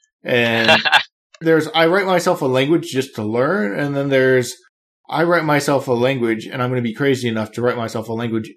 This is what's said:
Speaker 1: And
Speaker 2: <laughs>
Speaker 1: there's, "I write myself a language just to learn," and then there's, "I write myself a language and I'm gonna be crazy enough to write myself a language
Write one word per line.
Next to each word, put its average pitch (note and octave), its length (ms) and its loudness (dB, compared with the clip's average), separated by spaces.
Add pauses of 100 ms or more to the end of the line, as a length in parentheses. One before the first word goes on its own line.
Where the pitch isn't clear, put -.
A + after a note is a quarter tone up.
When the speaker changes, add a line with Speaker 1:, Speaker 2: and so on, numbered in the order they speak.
(220)
Speaker 1:
And A#2 480 2
Speaker 2:
<laughs> - 720 0
Speaker 1:
there's, D#3+ 280 2
"I E3 180 2
write F#3 200 2
myself F3+ 360 2
a D3 40 0
language C#3 440 0
just C3 240 -4
to A2 100 -6
learn," E3 540 -2
and C#3+ 180 -4
then C#3 140 -2
there's, C3 440 2 (540)
"I D#3 160 0
write E3+ 200 2
myself C#3+ 440 0
a C3 40 0
language A#2 540 0
and C3 160 -6
I'm B2 60 -2
gonna B2+ 140 -2
be A2+ 100 -4
crazy B2+ 340 0
enough A2 260 -4
to A#2 100 -8
write A#2+ 160 0
myself A2+ 320 -8
a - 20 -6
language A2+ 440 -6